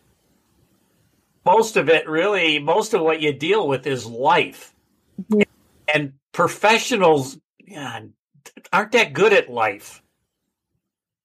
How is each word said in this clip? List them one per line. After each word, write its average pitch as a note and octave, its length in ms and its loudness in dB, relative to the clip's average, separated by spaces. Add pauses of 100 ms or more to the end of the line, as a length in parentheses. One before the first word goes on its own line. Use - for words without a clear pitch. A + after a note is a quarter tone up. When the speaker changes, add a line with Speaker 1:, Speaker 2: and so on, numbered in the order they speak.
(1500)
Speaker 1:
Most G#3+ 300 2
of D3+ 120 0
it, D#3 200 2
really, E3 500 0
most E3+ 360 -2
of F3 80 0
what D#3+ 180 0
you D3+ 120 0
deal F3 340 -2
with C3+ 200 -4
is B2+ 200 -6
life. C#3 680 -2 (480)
Speaker 2:
Mm-hmm. G#3 200 0 (500)
Speaker 1:
And D3 200 -4 (200)
professionals, F3+ 1080 0 (280)
yeah, C3 340 -14 (720)
aren't G#3+ 200 -2
that G#3 200 2
good F#3+ 200 4
at E3 180 2
life. G#2+ 520 -6 (1200)